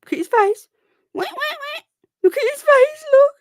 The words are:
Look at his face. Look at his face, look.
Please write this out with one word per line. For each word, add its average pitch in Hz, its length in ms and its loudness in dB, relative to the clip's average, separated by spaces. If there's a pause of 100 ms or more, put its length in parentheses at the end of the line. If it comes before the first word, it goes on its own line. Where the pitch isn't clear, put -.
Look - 80 -8
at 285 60 -6
his 339 80 -8
face. 427 400 -2 (1500)
Look 359 160 0
at 539 160 -4
his 554 80 -14
face, 587 500 2
look. 554 300 4